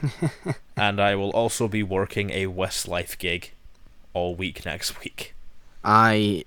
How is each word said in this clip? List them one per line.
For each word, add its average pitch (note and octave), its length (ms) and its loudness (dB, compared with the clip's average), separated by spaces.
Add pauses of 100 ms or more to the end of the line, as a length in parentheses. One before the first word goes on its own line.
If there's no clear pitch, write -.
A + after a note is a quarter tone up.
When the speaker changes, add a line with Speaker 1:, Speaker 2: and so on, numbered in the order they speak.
Speaker 1:
<laughs> C#3+ 140 -2 (640)
Speaker 2:
And G2+ 220 2
I G2+ 160 4
will G2 160 0
also A#2 380 2
be G#2+ 140 0
working G2 480 0
a F#2+ 160 0
Westlife F2+ 720 -4
gig F2 340 -2 (640)
all F2+ 220 0
week F#2 300 -6
next - 360 -6
week. - 320 -10 (520)
Speaker 1:
I, G#2+ 600 6